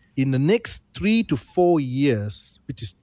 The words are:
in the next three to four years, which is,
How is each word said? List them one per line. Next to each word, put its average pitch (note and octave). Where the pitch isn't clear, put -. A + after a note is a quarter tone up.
in C3+
the C3
next G3+
three A3
to D3+
four F3
years, B2+
which -
is, G#2+